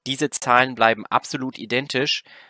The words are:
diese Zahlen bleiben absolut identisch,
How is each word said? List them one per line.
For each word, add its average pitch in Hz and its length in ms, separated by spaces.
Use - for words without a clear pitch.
diese 135 240
Zahlen 127 420
bleiben 113 320
absolut 131 540
identisch, 131 640